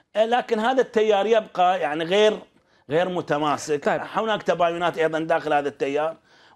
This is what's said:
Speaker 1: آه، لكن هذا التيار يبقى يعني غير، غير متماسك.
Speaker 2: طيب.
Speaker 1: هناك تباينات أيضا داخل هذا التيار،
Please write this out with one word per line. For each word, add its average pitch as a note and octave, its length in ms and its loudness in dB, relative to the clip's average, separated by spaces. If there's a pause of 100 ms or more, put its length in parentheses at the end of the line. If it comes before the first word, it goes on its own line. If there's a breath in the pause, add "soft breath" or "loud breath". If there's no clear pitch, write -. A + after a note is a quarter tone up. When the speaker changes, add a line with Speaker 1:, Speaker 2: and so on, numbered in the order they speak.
(160 soft breath)
Speaker 1:
آه، G#3+ 100 4
لكن A#3 340 -2
هذا A3+ 220 2
التيار G#3+ 440 2
يبقى F#3+ 540 2
يعني D#3 240 -4
غير، G3+ 360 2 (500 soft breath)
غير E3+ 200 0
متماسك. D3 760 -2
Speaker 2:
طيب. E3 160 0 (120)
Speaker 1:
هناك G#3 300 -4
تباينات E3+ 540 0
أيضا D#3+ 220 0
داخل D#3 340 -2
هذا C#3+ 140 0
التيار، D3 480 -4 (400 soft breath)